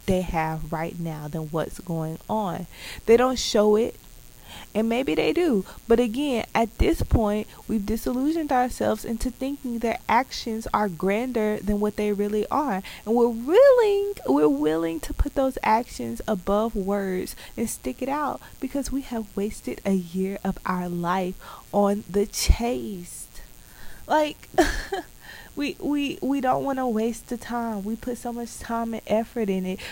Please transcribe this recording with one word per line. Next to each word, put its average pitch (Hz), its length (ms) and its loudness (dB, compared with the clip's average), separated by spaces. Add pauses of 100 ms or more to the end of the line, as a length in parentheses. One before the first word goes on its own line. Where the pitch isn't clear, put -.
they 185 160 2
have 160 500 -2
right 165 280 -4
now, 156 280 -6
than 160 220 -6
what's 156 300 -4
going 160 380 -4 (120)
on. 180 380 -2 (380)
They 226 120 10
don't 254 220 2
show 214 360 4
it, 226 200 2 (800)
and 220 140 2
maybe 247 280 0
they 311 180 2
do. 277 320 2 (220)
But 233 120 6
again, 247 540 0
at - 240 0
this - 240 4
point, 214 460 2 (200)
we've 214 180 0
disillusioned 262 640 0
ourselves 233 520 0
into 233 260 -2
thinking 254 500 -6
their 226 280 -2
actions 226 640 -2
are 208 160 2
grander 214 680 0
than 208 220 0
what 208 180 0
they 208 160 2
really 208 340 0
are. 247 360 0 (220)
And 220 100 2
we're 240 120 6
willing, 403 840 6 (140)
we're 302 200 6
willing 311 540 0
to - 120 -6
put - 220 0
those 269 280 0
actions 233 640 0
above 208 480 0
words 190 600 -2 (220)
and 226 120 -2
stick - 320 -8
it 262 80 -4
out 285 320 -4 (180)
because 269 320 -4
we 269 100 -2
have 226 340 -8
wasted 214 500 -6
a 196 80 2
year 190 500 -2
of 190 220 -2
our 180 220 -2
life 175 480 -2 (380)
on 202 360 2
the 202 160 2
chase. 226 880 0 (920)
Like, 302 420 0 (520)
<laughs> - 540 -18
we, 285 240 -2
we, 285 420 -2
we 269 200 0
don't 262 220 2
wanna 262 240 -2
waste 226 420 -2
the 247 80 -4
time. 226 460 -6
We 214 120 -4
put 233 220 -6
so 240 160 -8
much 233 260 -10
time 233 340 -4
and 220 140 -8
effort 220 420 0
in 190 160 0
it. 185 140 -4 (120)